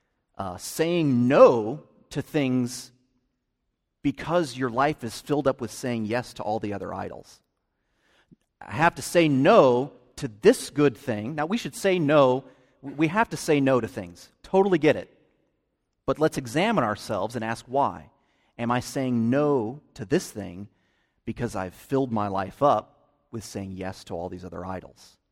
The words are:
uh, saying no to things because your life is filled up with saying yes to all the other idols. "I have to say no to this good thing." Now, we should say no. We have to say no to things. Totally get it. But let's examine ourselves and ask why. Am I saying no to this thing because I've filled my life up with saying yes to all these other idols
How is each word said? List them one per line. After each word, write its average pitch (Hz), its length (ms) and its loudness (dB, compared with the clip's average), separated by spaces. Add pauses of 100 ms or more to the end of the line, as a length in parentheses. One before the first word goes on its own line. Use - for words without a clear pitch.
(360)
uh, 95 220 -8
saying 156 680 0
no 131 580 6 (260)
to 151 100 -8
things 127 720 -4 (1080)
because 147 540 -2
your 127 120 -2
life 135 360 -2
is 110 160 -10
filled 143 260 -2
up 131 140 0
with 117 100 -8
saying 120 360 -6
yes 117 280 -6
to - 80 -12
all 107 180 -4
the 104 120 -6
other 92 200 -10
idols. - 480 -12 (1200)
"I - 120 -18
have 156 240 2
to 135 60 -10
say 170 260 4
no 139 640 6 (240)
to 139 120 -8
this - 420 2
good 143 260 2
thing." 113 380 -6
Now, 151 120 -4
we 196 100 -2
should - 180 -8
say 185 240 0
no. 139 460 4 (380)
We 139 260 -2
have 208 220 -2
to 160 60 -8
say 147 240 2
no 131 200 4
to 113 80 -2
things. 90 420 -14 (120)
Totally 190 360 4
get 139 180 4
it. - 180 -12 (920)
But 135 120 0
let's 151 200 0
examine 147 460 0
ourselves 107 520 -4
and 110 80 -6
ask 113 220 -6
why. 104 440 -2 (480)
Am 117 120 -2
I 123 100 2
saying 123 500 -2
no 139 500 0 (140)
to 127 100 -12
this 135 260 -2
thing 95 380 -12 (560)
because 113 320 -8
I've 92 180 -8
filled 135 360 -4
my 104 180 -2
life 95 340 -6
up - 460 0 (220)
with 117 140 -12
saying 98 280 -10
yes 92 320 -10
to 98 100 -12
all 87 160 -8
these 90 160 -14
other 87 180 -12
idols - 540 -14 (140)